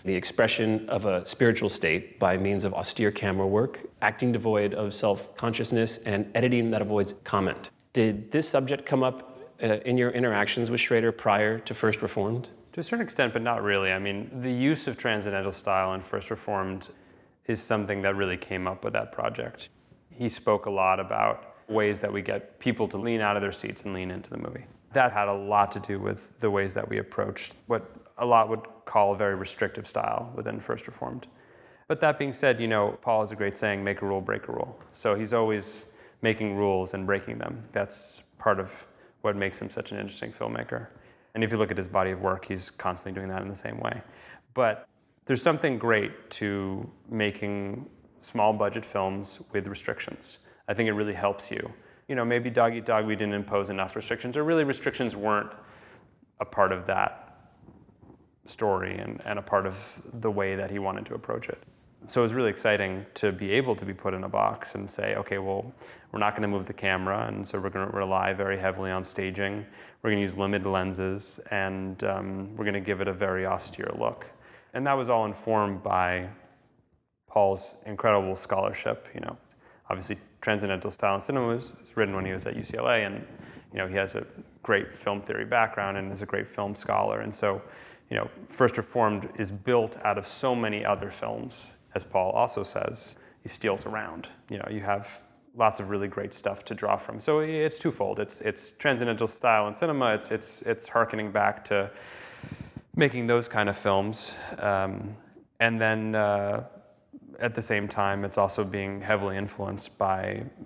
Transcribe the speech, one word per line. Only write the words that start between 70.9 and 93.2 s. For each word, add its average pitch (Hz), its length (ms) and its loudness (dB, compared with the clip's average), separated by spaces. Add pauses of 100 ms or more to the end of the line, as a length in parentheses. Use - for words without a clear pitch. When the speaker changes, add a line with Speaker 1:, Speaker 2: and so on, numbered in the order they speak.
Speaker 2:
and, 95 520 -4
um, 98 540 -4
we're 104 80 -4
gonna 101 160 -2
give 95 200 -2
it 98 60 -2
a 98 60 0
very 92 320 0
austere - 520 -4
look." - 320 -4 (440)
And 127 140 -2
that 139 60 4
was 127 160 0
all 113 160 4
informed 104 580 0
by 92 440 2 (1000)
Paul's 98 480 2 (100)
incredible 101 500 2
scholarship. - 800 -2
You - 80 -8
know, - 160 -8 (520)
obviously, 95 280 -4 (240)
transcendental 101 480 0
style 101 240 0
and 98 80 -2
cinema 131 260 0
was, 120 320 -2
was - 160 -16
written 98 200 2
when 95 100 -2
he 95 80 -2
was 92 140 -6
at - 80 -4
U - 80 -6
C - 140 -8
L 120 100 0
A, 117 180 4
and, 98 180 -6 (480)
you 104 60 -10
know, 95 100 -2
he 92 80 -2
has 98 200 0
a 110 100 -4 (380)
great - 320 2
film 101 260 -2
theory 107 240 -4
background 107 520 2
and 98 140 -6
is 101 120 -8
a - 20 -10
great 104 220 -4
film 104 260 -4
scholar. 104 460 0
And 110 140 -6
so, 101 280 0 (480)
you - 80 0
know, 110 100 0 (200)
First - 300 4
Reformed 107 600 0
is 98 140 -2
built 110 520 2
out 104 140 2
of 101 80 -6
so 127 300 -2
many 107 280 -2
other 101 280 0
films, - 600 -8 (200)
as 98 100 -4
Paul 95 280 0
also 113 320 2
says. - 540 -6 (260)